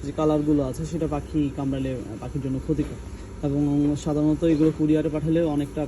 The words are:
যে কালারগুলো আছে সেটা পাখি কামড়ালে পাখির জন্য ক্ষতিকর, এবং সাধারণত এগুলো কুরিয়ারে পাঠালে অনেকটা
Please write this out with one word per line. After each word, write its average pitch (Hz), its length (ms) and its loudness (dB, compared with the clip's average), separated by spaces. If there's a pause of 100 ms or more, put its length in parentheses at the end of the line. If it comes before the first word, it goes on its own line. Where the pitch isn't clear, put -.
যে 139 120 -6
কালারগুলো 151 460 2
আছে 135 240 -4
সেটা 156 200 -4
পাখি 143 500 -2
কামড়ালে 135 400 -2 (240)
পাখির 127 220 -6
জন্য 135 160 -2
ক্ষতিকর, 147 400 -2 (480)
এবং 143 580 2
সাধারণত 151 400 2
এগুলো 156 340 6
কুরিয়ারে 156 300 4
পাঠালে 156 360 2
অনেকটা 147 440 -2